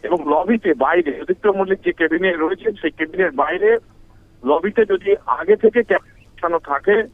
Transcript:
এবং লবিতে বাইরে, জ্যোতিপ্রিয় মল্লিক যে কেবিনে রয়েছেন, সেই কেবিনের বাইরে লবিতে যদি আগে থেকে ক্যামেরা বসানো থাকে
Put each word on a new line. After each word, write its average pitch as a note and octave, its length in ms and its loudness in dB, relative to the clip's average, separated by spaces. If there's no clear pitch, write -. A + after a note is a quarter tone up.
এবং E3 120 0
লবিতে F#3 380 0
বাইরে, D#3+ 320 2
জ্যোতিপ্রিয় F#3+ 420 -2
মল্লিক F#3+ 260 -2
যে F3 140 0
কেবিনে E3 320 0
রয়েছেন, F#3+ 380 -4
সেই D#3 160 -4
কেবিনের E3 340 -2
বাইরে F3+ 280 0
লবিতে E3+ 380 0
যদি F#3 160 -2
আগে F3+ 240 2
থেকে A3+ 160 4
ক্যামেরা - 240 -2
বসানো E3+ 260 -2
থাকে F#3+ 240 0